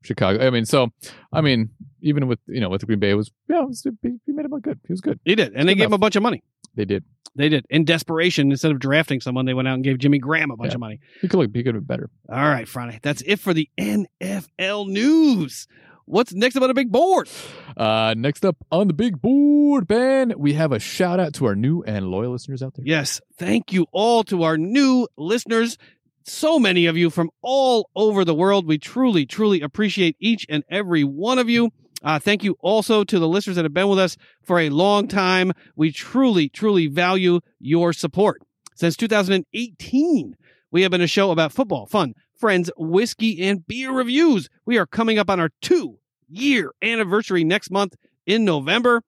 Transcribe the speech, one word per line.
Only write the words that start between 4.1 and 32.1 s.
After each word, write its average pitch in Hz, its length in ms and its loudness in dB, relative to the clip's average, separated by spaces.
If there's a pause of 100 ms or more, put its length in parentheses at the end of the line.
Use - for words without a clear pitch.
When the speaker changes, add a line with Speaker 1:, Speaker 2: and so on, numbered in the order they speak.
Speaker 1:
he 285 60 -6
made 294 120 -6
him 277 60 -8
look 269 120 -8
good. - 240 -8
He 165 60 -6
was 185 80 -6
good. - 240 -4
Speaker 2:
He 180 100 2
did, 139 200 -2
and 143 140 0
they 190 40 4
Speaker 1:
Good 196 60 2
Speaker 2:
gave 214 80 4
him 214 60 0
Speaker 1:
enough. 208 40 2
Speaker 2:
a - 20 0
bunch 214 180 2
of 202 60 0
money. 208 200 -4 (320)
Speaker 1:
They 107 100 -4
did. 101 200 -4 (300)
Speaker 2:
They 143 140 0
did. 147 220 0
In 156 140 2
desperation, 160 680 0
instead 139 200 0
of 143 80 0
drafting 135 420 0
someone, 127 260 -4
they 131 80 -2
went 131 140 -2
out 131 60 -2
and 131 100 -4
gave 135 140 0
Jimmy 143 200 2
Graham 147 320 -2
a 117 60 -12
bunch 117 140 -6
Speaker 1:
Yeah. 131 60 -6
Speaker 2:
of 120 40 -8
money. 110 200 -12 (220)
Speaker 1:
He 190 60 -2
could 185 100 0
look, 123 160 2
he 120 80 -2
could 123 120 -2
have 104 120 -8
been - 100 -6
better. - 140 -10 (180)
Speaker 2:
All 113 100 -10
right, 139 300 0
Friday. 120 340 -14
That's 143 200 -4
it - 180 -2
for 180 140 -2
the 160 140 -2 (100)
N 208 280 -2 (140)
F 190 280 -8 (100)
L 202 260 -4
news. 226 840 2 (420)
What's 208 240 0
next 226 220 0
up 269 80 2
on 254 60 4
the 254 60 2
big 247 180 0
board? 320 360 2 (480)
Speaker 1:
Uh, 110 400 2
next 135 280 -2
up 185 120 2 (140)
on 190 160 2
the 180 80 0
big 185 260 -2
board, 285 680 2
Ben, 254 500 2
we 143 140 0
have 156 180 0
a 120 80 0
shout 180 400 -2
out 160 160 -2
to 135 120 -2
our 101 100 0
new 143 260 0
and 101 300 -4
loyal 113 180 -4
listeners 123 320 -10
out 131 120 -12
there. 127 120 -12
Speaker 2:
Yes. 147 340 -4 (160)
Thank 196 360 -4
you 185 180 2
all 226 340 2
to 175 200 -2
our 160 120 2
new 247 600 2
listeners. 226 640 -2 (440)
So 311 380 0
many 180 260 4
of 165 100 0
you 170 140 2
from 165 200 -2 (120)
all 254 540 0
over 202 280 2
the 165 120 0
world. 190 320 2
We 156 100 0
truly, 220 480 0
truly 202 360 0
appreciate 190 580 -2
each 220 280 0
and 151 220 -2
every 175 320 0
one 180 380 -2
of 233 100 0
you. 233 200 2 (340)
Uh, 151 160 0